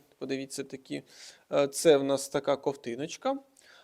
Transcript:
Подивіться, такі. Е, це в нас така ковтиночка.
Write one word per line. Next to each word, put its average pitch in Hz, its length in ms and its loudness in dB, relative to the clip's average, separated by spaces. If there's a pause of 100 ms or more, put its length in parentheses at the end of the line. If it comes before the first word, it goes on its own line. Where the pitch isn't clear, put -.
(180)
Подивіться, 135 460 -6
такі. 139 400 -10 (480)
Е, 143 160 2
це 143 300 6
в 139 60 2
нас 135 260 0
така 143 280 0
ковтиночка. 143 800 -4 (460)